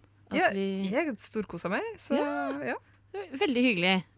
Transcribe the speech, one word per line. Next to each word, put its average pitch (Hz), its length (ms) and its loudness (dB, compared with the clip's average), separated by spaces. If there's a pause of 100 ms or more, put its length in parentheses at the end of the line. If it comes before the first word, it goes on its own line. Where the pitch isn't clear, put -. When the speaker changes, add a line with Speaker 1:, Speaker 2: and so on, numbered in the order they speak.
(300)
Speaker 1:
At - 80 0
Speaker 2:
Ja, 339 120 6
Speaker 1:
vi 196 400 -2
Speaker 2:
jeg 269 280 0
storkoser 175 520 -6
meg, 226 120 -2 (160)
så - 180 -2
Speaker 1:
Ja. 285 480 -2
Speaker 2:
ja. 247 100 -2 (380)
Speaker 1:
Det 381 180 -8
var 269 80 -8
veldig 247 240 2
hyggelig. 185 420 4 (140)